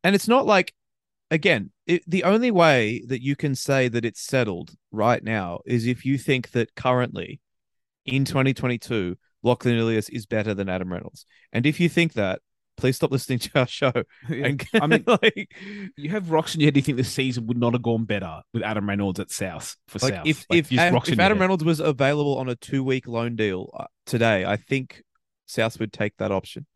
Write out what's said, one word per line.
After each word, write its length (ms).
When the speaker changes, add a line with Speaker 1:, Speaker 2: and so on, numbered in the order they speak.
Speaker 1:
And 100
it's 140
not 180
like, 280
again, 400
it, 200
the 180
only 260
way 560
that 160
you 120
can 200
say 320
that 180
it's 160
settled 500
right 320
now 420
is 220
if 180
you 120
think 340
that 240
currently 640
in 220
twenty 260
twenty-two, 640
Lachlan 340
Ilias 320
is 160
better 300
than 140
Adam 220
Reynolds. 360
And 140
if 120
you 80
think 260
that, 260
please 180
stop 160
listening 280
to 200
our 80
show. 240
Speaker 2:
<laughs> 180
Yeah. 180
Speaker 1:
And 260
Speaker 2:
I 140
mean, 160
Speaker 1:
<laughs> 40
like, 440
Speaker 2:
you 140
have 220
rocks 240
in 60
your 60
head. 100
You 40
think 160
the 60
season 420
would 140
not 140
have 100
gone 220
better 360
with 100
Adam 260
Reynolds 300
at 100
South 480
for 120
Speaker 1:
like, 160
Speaker 2:
South. 120
Speaker 1:
if, 220
Speaker 2:
Like, 100
Speaker 1:
if 100
Speaker 2:
just 120
Speaker 1:
Ad-, 120
Speaker 2:
rocks 160
in 40
Speaker 1:
if 60
Speaker 2:
your 60
Speaker 1:
Adam 120
Speaker 2:
head. 40
Speaker 1:
Reynolds 220
was 160
available 600
on 100
a 60
two-week 520
loan 280
deal, 420
uh, 80
today, 380
I 120
think 460
South 340
would 140
take 240
that 140
option. 340